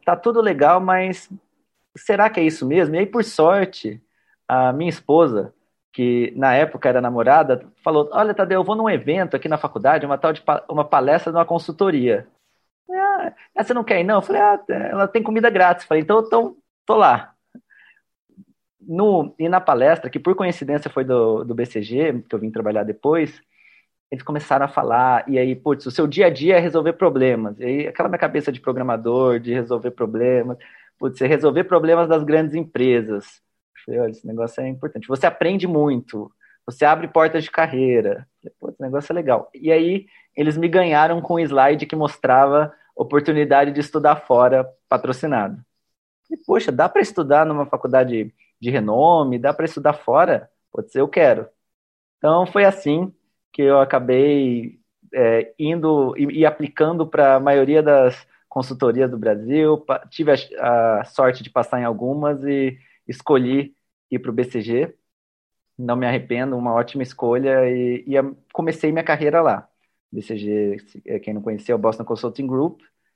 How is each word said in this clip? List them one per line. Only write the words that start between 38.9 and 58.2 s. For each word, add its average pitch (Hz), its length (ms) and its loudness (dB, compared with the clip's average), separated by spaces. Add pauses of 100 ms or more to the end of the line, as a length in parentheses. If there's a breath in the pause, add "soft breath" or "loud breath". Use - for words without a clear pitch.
é 175 40 -4
legal." 139 360 0
E 147 200 -4
aí, 170 340 0 (320 soft breath)
eles 151 200 0
me 165 100 -2
ganharam 165 540 2
com 170 140 -2
um 170 40 0
slide 143 480 2
que - 80 -8
mostrava 143 760 2 (240 soft breath)
oportunidade 143 760 2
de 143 80 -6
estudar 147 380 0
fora, 127 520 2 (180)
patrocinado. 127 720 -4 (680)
E, 311 80 -10
poxa, - 340 -2
dá 147 160 2
pra 403 140 2
estudar 151 460 2
numa 147 180 -2
faculdade 123 680 0 (260)
de 120 140 -6
renome, 131 640 2
dá 135 160 -2
pra 160 120 -4
estudar 147 280 -2
fora? 147 560 0 (220)
Putz, - 240 -10
eu 139 140 2
quero. 143 380 2 (720)
Então, 165 300 2
foi 202 160 2
assim 185 500 0 (380)
que - 100 -6
eu 139 180 6
acabei, 135 1000 0 (340)
é, 113 460 0
indo 151 580 -2
e, 143 220 -2
e 160 60 4
aplicando 156 600 -2
pra 139 340 4
maioria 143 440 2
das 135 420 2 (240)